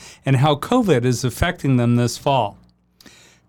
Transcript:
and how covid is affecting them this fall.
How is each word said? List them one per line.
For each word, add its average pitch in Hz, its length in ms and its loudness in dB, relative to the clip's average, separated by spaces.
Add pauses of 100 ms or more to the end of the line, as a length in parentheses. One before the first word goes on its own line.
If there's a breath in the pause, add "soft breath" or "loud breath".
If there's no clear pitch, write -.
(240 loud breath)
and 135 120 2
how 147 180 2
covid 180 500 0
is 123 200 -2
affecting 143 520 -2
them 120 200 2
this 120 200 -2
fall. 123 400 -2 (920 soft breath)